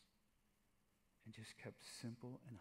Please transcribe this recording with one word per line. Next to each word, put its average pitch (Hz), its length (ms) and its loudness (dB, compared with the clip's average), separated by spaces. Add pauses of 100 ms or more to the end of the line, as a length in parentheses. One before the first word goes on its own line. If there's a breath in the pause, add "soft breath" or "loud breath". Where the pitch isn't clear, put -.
(1200)
and 110 100 -2
just - 220 -2
kept - 260 0 (200)
simple 123 380 4 (100)
and 107 100 0